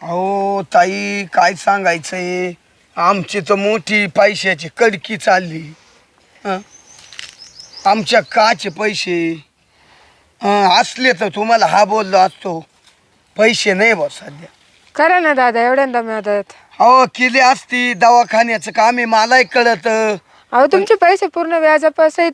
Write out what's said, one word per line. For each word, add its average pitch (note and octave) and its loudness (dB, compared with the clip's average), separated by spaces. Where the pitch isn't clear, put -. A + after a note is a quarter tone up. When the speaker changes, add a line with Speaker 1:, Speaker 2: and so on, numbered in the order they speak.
Speaker 1:
अहो G3 -4
ताई, G3+ -2
काय F3+ 2
सांगायचंय, F3+ -4
आमची F#3 -2
तर G3+ -2
मोठी G#3 -2
पैशाची F#3+ -2
कडकी A3 -2
चालली. D#3+ -2
हं? F#3+ -4
आमच्या G#3 2
काचे G#3+ 0
पैसे, E3+ -6
हं, G3+ 4
असले B3 -2
तर F#3+ -4
तुम्हाला A3 0
हा F3+ 2
बोललो G3 0
असतो, F3+ -2
पैसे G#3+ 0
नाही G#3+ 2
बा D#3 -2
सध्या. D#3+ -16
Speaker 2:
करा E4+ 2
ना D#4 0
दादा, B3 0
एवढ्यांदा B3+ 0
मदत. G#3 -6
Speaker 1:
अहो, B3+ 6
केली B3+ -2
असती, B3 0
दवाखान्याचं A3+ 2
काम A#3 2
आहे, A#3+ -2
मलाही A3+ 2
कळतं. A3 0
Speaker 2:
अहो, C4 4
तुमचे G4 2
पैसे F#4 2
पूर्ण E4+ -4
व्याजासहित D#4 0